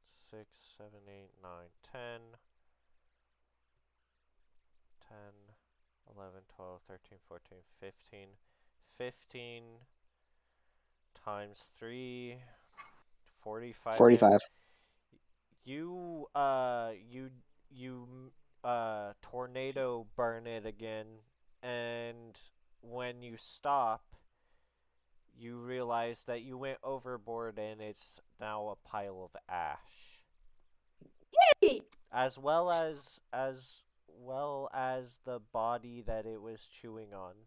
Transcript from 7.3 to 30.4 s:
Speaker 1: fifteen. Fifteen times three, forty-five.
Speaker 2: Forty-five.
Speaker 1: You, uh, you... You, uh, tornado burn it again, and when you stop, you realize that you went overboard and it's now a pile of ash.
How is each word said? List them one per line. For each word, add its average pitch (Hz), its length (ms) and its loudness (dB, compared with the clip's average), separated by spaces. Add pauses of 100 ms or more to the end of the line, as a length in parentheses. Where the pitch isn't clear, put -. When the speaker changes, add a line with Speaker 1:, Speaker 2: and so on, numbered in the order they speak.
Speaker 1:
fifteen. 98 480 -18 (680)
Fifteen 120 680 -14 (1600)
times 104 500 -10
three, 123 600 -12 (1040)
forty-five. 113 540 -4
Speaker 2:
Forty-five. 110 420 12 (1200)
Speaker 1:
You, 165 720 -8
uh, 127 580 4 (180)
you... 131 200 -10 (400)
You, 127 640 -14 (320)
uh, 110 580 -2
tornado 127 960 -4
burn 117 320 -2
it 113 180 -6
again, 110 400 -8 (560)
and 117 760 -6 (440)
when 123 400 -8
you 117 160 -12
stop, 127 640 0 (1400)
you 120 200 -12
realize 120 680 -2
that 120 160 -4
you 127 160 -12
went 135 260 -6
overboard 117 760 -6
and 107 200 -6
it's - 400 -12 (200)
now 107 300 -4
a - 180 -12
pile 98 360 -6
of - 240 -14
ash. - 760 -8 (1400)